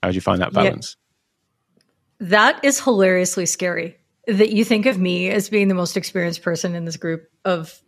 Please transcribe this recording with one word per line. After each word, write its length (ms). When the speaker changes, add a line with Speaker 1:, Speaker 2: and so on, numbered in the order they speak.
Speaker 1:
How 80
do 60
you 60
find 200
that 120
Speaker 2:
Yeah. 100
Speaker 1:
balance? 340
Speaker 2:
That 440
is 160
hilariously 680
scary 520
that 240
you 160
think 220
of 100
me 320
as 200
being 180
the 80
most 200
experienced 460
person 320
in 120
this 120
group 320
of 440